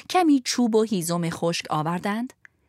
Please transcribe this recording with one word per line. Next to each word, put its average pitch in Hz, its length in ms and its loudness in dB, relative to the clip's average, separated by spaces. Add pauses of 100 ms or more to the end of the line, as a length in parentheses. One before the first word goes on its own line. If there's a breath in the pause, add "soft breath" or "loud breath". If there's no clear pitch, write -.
کمی 311 360 4
چوب 226 300 0
و 220 80 4
هیزم 175 460 -2
خشک 170 400 -2
آوردند، 180 640 -4 (360)